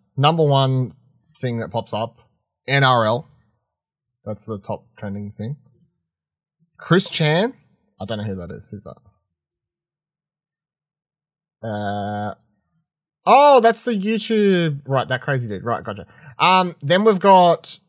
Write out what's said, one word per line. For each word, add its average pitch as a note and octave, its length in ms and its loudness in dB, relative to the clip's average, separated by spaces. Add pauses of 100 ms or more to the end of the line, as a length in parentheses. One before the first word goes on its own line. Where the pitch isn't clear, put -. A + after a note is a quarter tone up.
(160)
number D#3+ 280 0
one C3+ 500 0 (460)
thing A#2+ 180 -6
that G#2+ 120 -8
pops A2+ 220 -8
up, A2 240 -6 (520)
N C#3 160 2
R B2 200 4
L. A#2 240 -2 (960)
That's G#2+ 200 -12
the G#2+ 140 -10
top - 280 -12 (120)
trending G2+ 380 -12
thing. A#2 200 -10 (1200)
Chris F#3 320 0
Chan. E3 420 -2 (480)
I - 40 -12
don't G#2+ 140 -8
know G#2 60 -8
who G2 120 -8
that F2 140 -12
is. - 200 -16
Who's G#2 140 -16
that? - 120 -18 (2750)
Uh, G#2 720 -8 (920)
oh, C4+ 340 6
that's A#3 240 2
the B3 80 -2
YouTube. G3 920 0
Right, C3+ 220 -2
that B2+ 140 -4
crazy B2+ 260 -4
dude. F#2+ 160 -10
Right, A2+ 200 -4
gotcha. G2+ 220 -12 (320)
Um, F3+ 420 2
then F3 240 2
we've G#3 160 4
got F3+ 580 4 (100)